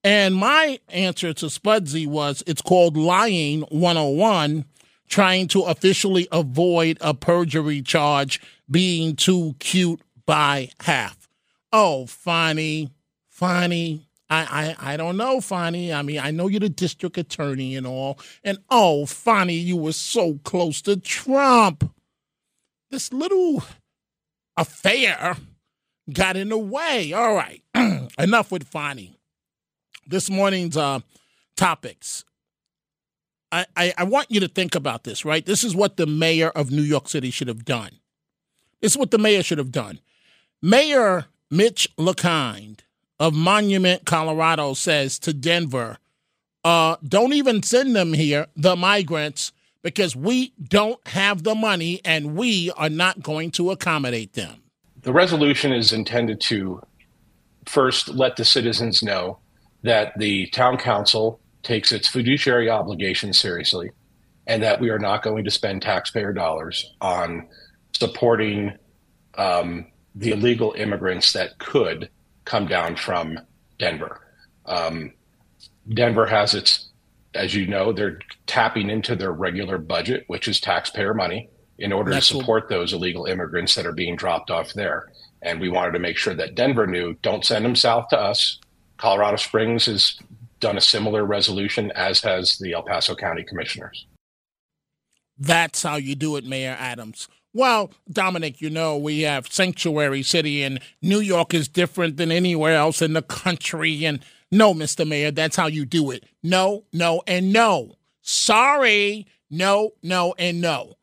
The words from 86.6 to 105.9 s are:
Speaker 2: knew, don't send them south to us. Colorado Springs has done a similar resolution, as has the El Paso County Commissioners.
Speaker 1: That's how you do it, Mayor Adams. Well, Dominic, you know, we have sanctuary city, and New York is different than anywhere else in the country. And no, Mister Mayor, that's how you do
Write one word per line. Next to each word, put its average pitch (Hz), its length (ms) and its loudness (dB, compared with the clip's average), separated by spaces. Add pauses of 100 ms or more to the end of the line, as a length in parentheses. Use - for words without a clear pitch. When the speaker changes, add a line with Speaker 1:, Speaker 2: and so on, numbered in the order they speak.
Speaker 2:
knew, 90 340 -4
don't 104 240 -2
send 110 180 0
them 120 120 0
south 117 340 2
to 127 100 2
us. - 400 -2 (380)
Colorado 104 400 2
Springs 113 480 0
has - 320 0 (420)
done 101 180 0
a - 40 0
similar 107 420 2
resolution, 101 680 -2
as 92 300 0
has 92 360 0
the 90 160 -8
El 82 80 -4
Paso 92 320 -4
County 87 300 -6
Commissioners. - 640 -12 (1300)
Speaker 1:
That's 165 460 0
how 151 140 -4
you 139 180 -6
do 151 200 -4
it, 131 100 -8
Mayor 131 340 -6
Adams. 120 480 -10 (260)
Well, 226 380 2 (200)
Dominic, 165 500 -4
you 151 80 -6
know, 160 280 -2
we 151 240 -4
have 143 300 -2
sanctuary 151 720 0
city, 147 400 0
and 135 160 -4 (220)
New 196 180 2
York 180 340 2
is 156 140 0
different 170 500 -2
than 165 140 0
anywhere 165 440 2
else 156 260 2
in 160 120 0
the 160 80 0
country. 160 840 -4
And 147 140 -2 (320)
no, 208 220 8
Mister 156 320 -2
Mayor, 151 260 0
that's 156 240 -2
how 160 120 2
you 151 180 -4
do 143 260 0